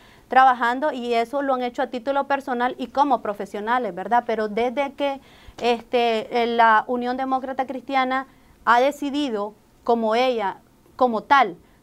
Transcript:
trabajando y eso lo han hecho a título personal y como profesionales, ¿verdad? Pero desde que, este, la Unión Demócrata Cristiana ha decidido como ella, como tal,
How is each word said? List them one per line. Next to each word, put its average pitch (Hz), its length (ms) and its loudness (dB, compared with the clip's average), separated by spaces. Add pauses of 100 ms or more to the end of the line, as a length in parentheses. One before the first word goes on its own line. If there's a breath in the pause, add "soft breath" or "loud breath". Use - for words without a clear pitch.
(280 loud breath)
trabajando 254 640 2
y 240 220 -6
eso 233 280 -2
lo 269 120 0
han 247 100 -2
hecho 247 180 -6
a 262 60 -2
título 277 400 -4
personal 262 500 -2
y 254 100 -8
como 262 340 0
profesionales, 208 760 -4
¿verdad? 208 320 0
Pero 220 220 -2
desde 247 460 -2
que, 277 260 -4 (400 loud breath)
este, 233 840 0
la 226 420 4
Unión 247 280 -4
Demócrata 262 500 -4
Cristiana 262 600 -4 (380 soft breath)
ha 240 160 6
decidido 269 720 -2 (320)
como 226 300 2
ella, 233 420 0 (400)
como 233 260 2
tal, 240 320 4 (280 soft breath)